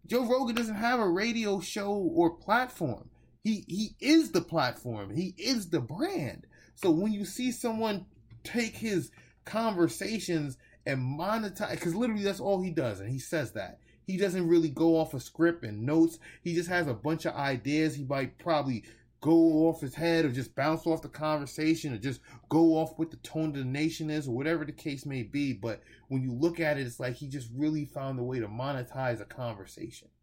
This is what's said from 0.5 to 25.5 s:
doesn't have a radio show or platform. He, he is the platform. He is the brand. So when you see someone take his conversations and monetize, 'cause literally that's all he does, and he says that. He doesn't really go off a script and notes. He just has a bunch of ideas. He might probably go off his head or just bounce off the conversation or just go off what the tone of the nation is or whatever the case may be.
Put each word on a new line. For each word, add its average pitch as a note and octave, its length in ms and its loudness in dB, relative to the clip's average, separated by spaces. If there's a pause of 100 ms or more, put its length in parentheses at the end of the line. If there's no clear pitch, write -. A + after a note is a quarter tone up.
doesn't A3 220 -2
have A#3+ 220 2
a G#3 100 2
radio G#3 520 0
show G3+ 320 -4
or E3+ 380 4
platform. G3+ 800 -2 (340)
He, G#3+ 240 0
he G#3 320 -6
is C#4+ 320 4
the F3+ 80 4
platform. A#2+ 720 -2
He E3+ 260 -4
is G#3 320 -2
the D#3+ 120 0
brand. E3 680 -6 (280)
So F#3 160 2
when F#3+ 220 4
you G3+ 140 -4
see B3 260 -2
someone A3 540 -2 (360)
take A3+ 340 -4
his G3 340 -2 (340)
conversations F3+ 1120 0 (300)
and C3+ 320 -2
monetize, G3+ 640 -2
'cause E3+ 140 -2
literally G#3+ 280 0
that's G3 180 0
all F#3+ 220 2
he F#3 80 -2
does, A#2+ 300 -2
and G2+ 100 -6
he C3+ 80 -2
says C3+ 340 -4
that. F#2+ 280 -10 (260)
He F#3+ 100 -2
doesn't F3+ 320 2
really E3 220 6
go D#3+ 260 4
off D#3 160 0
a C3 80 -4
script E3+ 440 0
and G#2+ 180 -6
notes. E3 360 4 (240)
He E3+ 120 -4
just F3 160 -2
has F3 160 2
a B2+ 80 -2
bunch D3+ 320 -2
of - 80 -2
ideas. C#3 600 0
He C#3+ 100 -8
might C3+ 340 -4
probably C3+ 460 0 (360)
go E3 480 8
off D#3+ 140 0
his B2+ 120 -8
head E3 300 4
or C3 80 2
just B2+ 220 -6
bounce D#3 320 0
off D#3+ 160 0
the D3 60 -12
conversation D#3 840 0
or A2 60 -4
just B2 240 -4 (260)
go D#3+ 300 8
off D#3+ 200 -2
what D#3+ 120 -2
the - 80 -16
tone D#3 320 -2
of C#3+ 40 -8
the C3+ 100 -4
nation D3+ 440 -2
is D3+ 180 -2
or A#2+ 80 -2
whatever D3+ 300 0
the D3+ 80 -10
case C#3 320 -8
may C3+ 180 -4
be. C3+ 300 -2